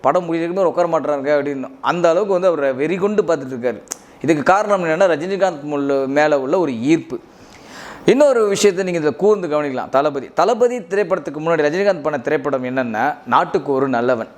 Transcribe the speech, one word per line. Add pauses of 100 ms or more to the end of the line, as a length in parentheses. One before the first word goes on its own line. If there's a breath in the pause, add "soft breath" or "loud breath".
படம்
முடிய
வரைக்கும்
அவர்
உட்கார
மாட்டாருங்க"
அப்படின்னு. (100)
அந்த
அளவுக்கு
வந்து
அவரை
வெறி
கொண்டு
பார்த்துட்டு
இருக்காரு. (400 loud breath)
இதுக்கு
காரணம்
என்னன்னா,
ரஜினிகாந்த்
முள்ள-,
மேல
உள்ள
ஒரு
ஈர்ப்பு. (840 loud breath)
இன்னொரு
விஷயத்தை
நீங்க
இதுல
கூர்ந்து
கவனிக்கலாம்.
தளபதி,
தளபதி
திரைப்படத்துக்கு
முன்னாடி
ரஜினிகாந்த்
பண்ண
திரைப்படம்
என்னன்னா, (100)
நாட்டுக்கு
ஒரு
நல்லவன். (100)